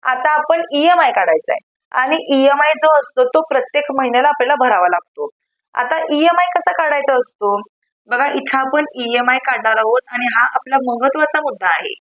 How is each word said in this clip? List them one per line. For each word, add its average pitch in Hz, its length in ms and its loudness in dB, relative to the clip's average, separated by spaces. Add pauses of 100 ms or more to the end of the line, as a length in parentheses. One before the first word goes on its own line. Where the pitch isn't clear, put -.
आता 247 260 0
आपण 311 320 0 (100)
ईएमआय 302 400 4
काढायचा 175 420 0
आहे - 60 -4 (320)
आणि 269 240 0 (200)
ईएमआय 285 380 4
जो 311 260 4
असतो, 262 280 0
तो 320 140 2
प्रत्येक 294 420 -2 (140)
महिन्याला 254 300 2
आपल्याला 285 280 0
भरावा 220 320 2
लागतो. 160 420 -4 (440)
आता 320 240 -2 (160)
ईएमआय 339 420 2
कसा 349 160 0
काढायचा 285 420 0
असतो, 208 480 -2 (460)
बघा, 247 200 -2
इथं 285 300 -4
आपण 269 280 0 (100)
ईएमआय 247 420 -2
काढणार 220 400 -2
आहोत 220 300 0
आणि 247 180 -6
हा 233 280 2
आपला 262 220 -4
महत्वाचा 269 640 0
मुद्दा 226 280 -4
आहे. 170 260 -2 (140)